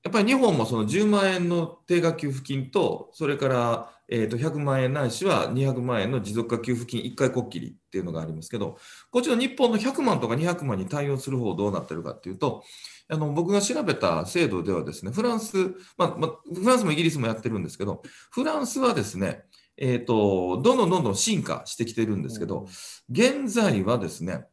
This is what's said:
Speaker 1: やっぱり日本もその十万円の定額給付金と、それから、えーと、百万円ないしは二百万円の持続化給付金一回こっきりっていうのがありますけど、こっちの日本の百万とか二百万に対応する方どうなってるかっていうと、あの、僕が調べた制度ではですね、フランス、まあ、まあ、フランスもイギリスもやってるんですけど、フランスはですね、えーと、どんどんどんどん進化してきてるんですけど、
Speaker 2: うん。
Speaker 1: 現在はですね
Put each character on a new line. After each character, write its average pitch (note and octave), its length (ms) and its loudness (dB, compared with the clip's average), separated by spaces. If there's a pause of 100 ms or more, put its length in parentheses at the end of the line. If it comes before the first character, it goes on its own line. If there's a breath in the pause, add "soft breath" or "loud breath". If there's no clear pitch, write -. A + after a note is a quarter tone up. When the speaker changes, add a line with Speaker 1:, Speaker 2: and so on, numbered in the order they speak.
Speaker 1:
や - 60 -6
っ - 40 -4
ぱ A3 80 4
り G3+ 40 4
日 B3+ 80 4
本 A#3 240 6
も A2 80 4
そ A#2+ 100 -2
の A2 100 2
十 F#3 200 2
万 G3 280 4
円 F3 160 0
の E3+ 160 2
定 E3+ 360 0
額 E3 160 2
給 C#3+ 140 -2
付 C3 140 -6
金 C3+ 260 -4
と、 D3 420 0
そ D#3 140 -2
れ C#3+ 100 0
か C#3 100 0
ら、 A#2+ 440 2 (180)
え A2+ 140 2
ー G#2+ 60 0
と、 A#2 80 -2
百 D3+ 200 -2
万 C3+ 240 2
円 B2+ 120 2
な C#3+ 120 0
い A#2+ 60 0
し - 140 -4
は D3 260 2
二 C3 140 2
百 B2 160 0
万 A#2+ 200 0
円 G#2 100 0
の B2+ 100 -2
持 G2 100 -6
続 A#2 160 -2
化 A#2 160 -2
給 B2 120 0
付 A#2 140 -8
金 A2+ 160 -6
一 - 80 -8
回 B2+ 160 2
こ B2+ 120 -2
っ A#2+ 80 -8
き - 100 -10
り - 120 -10
っ - 180 -20
て F#2+ 80 -6
い F#2+ 40 -2
う - 40 -6
の E2 80 -8
が D#2+ 80 -4
あ D#2+ 40 -6
り D#2+ 60 -10
ま D#2 100 -10
す - 80 -16
け A#2 80 -6
ど、 - 200 -6 (340 loud breath)
こ A#3+ 80 2
っ - 20 2
ち D#4 80 -4
の B3 60 2
日 B3+ 140 0
本 B3+ 200 2
の A3 80 2
百 C4+ 240 -2
万 F#3 200 2
と A#2 80 -2
か A#2 60 0
二 D3+ 100 0
百 F3 180 -2
万 A#2 140 -2
に F#2+ 100 -4
対 C#3+ 220 -4
応 C#3 80 0
す C#3 120 -8
る C3+ 80 -2
方 G#2+ 180 0
ど G2+ 120 2
う G2+ 60 2
な E2 80 -2
っ - 40 -12
て - 80 -10
る D#2+ 100 -6
か C#2+ 80 -8
っ - 100 -14
て F2+ 80 -10
い - 20 -8
う G2 60 -8
と、 - 260 0 (460 loud breath)
あ E3 80 -2
の、 D3+ 160 -2
僕 E3+ 180 0
が G3+ 80 4
調 B3 240 0
べ E3 120 2
た E2 300 0
制 E3 220 2
度 F2+ 160 0
で G2 80 0
は D#2+ 140 0
で D2+ 80 -8
す - 120 -12
ね、 G2+ 60 -4
フ G3 120 -2
ラ A#3+ 120 2
ン A3 60 -2
ス、 F#3+ 340 -2 (220 loud breath)
ま F3+ 80 4
あ、 - 120 -2
ま C3 100 0
あ、 - 40 -6 (240)
フ F#3 100 -4
ラ B3+ 100 8
ン A#3+ 40 4
ス G3+ 60 0
も D#3 80 2
イ - 20 2
ギ E3+ 80 2
リ E3 80 4
ス D3+ 80 -4
も A2+ 80 0
や A2+ 60 0
っ A2 80 -8
て A#2+ 80 -2
る G#2+ 100 -2
ん F2 40 -2
で D#2+ 60 -6
す - 80 -14
け G2 60 -4
ど、 F#2+ 180 -4 (300 loud breath)
フ B3+ 140 -2
ラ D#4 120 -2
ン C4+ 80 -2
ス - 140 -4
は A#3+ 140 4
で C3 100 0
す G#2 120 -6
ね、 F#2 280 -4 (320 soft breath)
え B2+ 200 0
ー A#2+ 100 -4
と、 G2 580 2
ど C4 120 6
ん - 20 4
ど A3 80 4
ん E3 40 2
ど F3+ 120 2
ん - 20 0
ど A2+ 60 2
ん F#2+ 60 0
進 G3+ 280 0
化 - 220 -6
し - 100 -10
て A#2+ 80 -4
き A2+ 100 -6
て A2+ 120 0
る G#2 100 -2
ん F#2 60 -4
で C3 80 -6
す - 100 -10
け E2+ 60 -4
ど、 E2+ 140 -6
Speaker 2:
う - 40 -10
ん。 G2 40 -14 (420 loud breath)
Speaker 1:
現 A#3+ 440 2
在 E3+ 300 2
は A#2 140 2
で F#2+ 100 -4
す D#2+ 140 -10
ね E2+ 320 -6